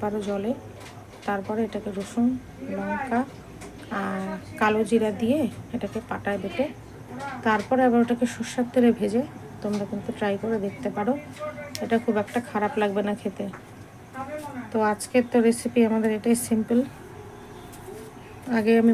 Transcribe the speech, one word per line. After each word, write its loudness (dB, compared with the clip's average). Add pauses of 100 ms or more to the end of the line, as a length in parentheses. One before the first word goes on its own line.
পারো 0 (100)
জলে। 0 (760)
তারপরে 0
এটাকে -6
রসুন, 2 (500)
লঙ্কা 0 (800)
আর -2 (400)
কালো 4
জিরা 4 (120)
দিয়ে 4 (340)
এটাকে -6 (100)
পাটায় -2
বেটে -2 (840)
তারপরে 4
আবার 8
ওটাকে 2
সর্ষের -2
তেলে 8
ভেজে 2 (400)
তোমরা -2
কিন্তু -4
ট্রাই 2
করে 0 (100)
দেখতে -4
পারো। 2 (720)
এটা 2
খুব 2 (100)
একটা -4 (120)
খারাপ 0 (100)
লাগবে 2
না 0
খেতে। -4 (1300)
তো -4 (160)
আজকের 2
তো 2 (100)
রেসিপি 4 (100)
আমাদের 2
এটাই 4 (120)
সিম্পল। 4 (1800)
আগে 6 (100)
আমি 8